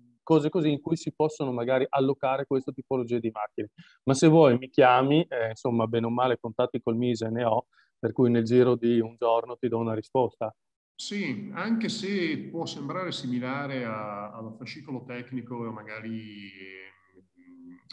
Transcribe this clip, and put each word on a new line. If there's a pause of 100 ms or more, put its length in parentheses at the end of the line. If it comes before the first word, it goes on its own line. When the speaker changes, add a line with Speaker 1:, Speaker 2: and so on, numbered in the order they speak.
(220)
Speaker 1:
cose
così
in
cui
si
possono
magari
allocare
queste
tipologie
di
macchine. (320)
Ma
se
vuoi
mi
chiami,
eh,
insomma,
bene
o
male
contatti
col
mise
ne
ho, (320)
per
cui
nel
giro
di
un
giorno
ti
do
una
risposta. (440)
Speaker 2:
Sì,
anche
se
può
sembrare
similare
a,
al
fascicolo
tecnico
e
magari,
ehm, (160)